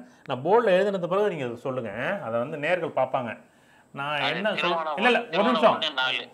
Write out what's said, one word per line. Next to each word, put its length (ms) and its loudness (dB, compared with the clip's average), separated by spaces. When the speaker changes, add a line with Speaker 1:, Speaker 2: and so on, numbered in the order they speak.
Speaker 1:
நான் 180 -4
போர்டுல 220 4
எழுதினது 420 4
பிறகு 220 2
நீங்க 260 -4
சொல்லுங்க, 440 -6
ஆ? 260 -4
அதை 140 0
வந்து 180 -4
நேர்கள் 400 -2
பார்ப்பாங்க. 340 0
நான் 280 -4
Speaker 2:
அது 160 0
Speaker 1:
என்ன 140 -2
சொல்-, 80 -2
Speaker 2:
திருவோணம் 380 -2
Speaker 1:
இல்ல, 120 2
இல்ல, 120 4
Speaker 2:
ஒண்ணு, 20 0
Speaker 1:
ஒரு 80 -10
Speaker 2:
திருவோணம் 220 2
Speaker 1:
நிமிஷம். 220 4
Speaker 2:
ஒண்ணு 200 -4
நாலு. 400 -2